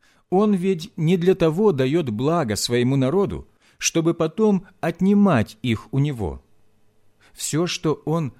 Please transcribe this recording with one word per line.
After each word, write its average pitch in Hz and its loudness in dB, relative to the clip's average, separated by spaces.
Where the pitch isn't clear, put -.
Он 202 2
ведь 185 -4
не 170 2
для 180 2
того 180 2
даёт 135 0
благо 127 -2
своему 123 0
народу, 135 -2
чтобы 165 0
потом 190 0
отнимать 180 2
их 117 -4
у 135 0
него. 110 -4
Всё, 165 -4
что 160 -4
Он 156 -4